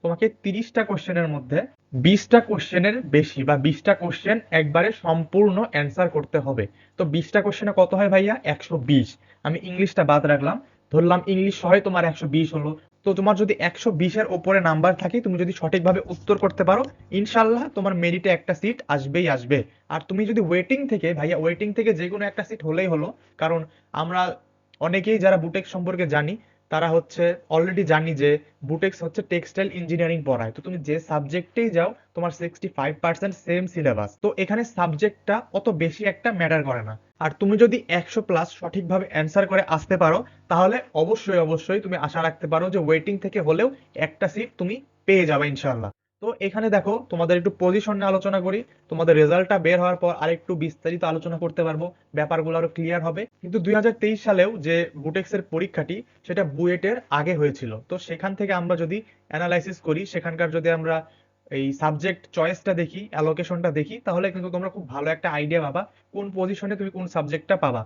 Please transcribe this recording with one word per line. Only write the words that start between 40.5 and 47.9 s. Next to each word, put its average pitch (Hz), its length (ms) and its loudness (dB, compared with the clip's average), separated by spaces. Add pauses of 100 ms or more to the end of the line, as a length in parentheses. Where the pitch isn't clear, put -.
তাহলে 185 260 4 (240)
অবশ্যই, 190 440 2
অবশ্যই 165 400 -2
তুমি 180 120 -4 (100)
আশা - 200 -4
রাখতে 160 260 -6
পারো 165 200 2
যে 190 120 2
ওয়েটিং 160 300 2 (100)
থেকে 196 220 -2
হলেও 175 200 2 (380)
একটা 185 280 -4
সিট 226 160 -6 (100)
তুমি 190 160 -4 (320)
পেয়ে 185 220 6
যাবে 147 240 2
ইনশাল্লাহ। 117 380 -4 (300)
তো 208 80 -4 (180)
এখানে 214 280 -2
দেখো, 202 180 0 (180)
তোমাদের 170 280 2
একটু 185 120 0 (100)
পজিশন 202 360 2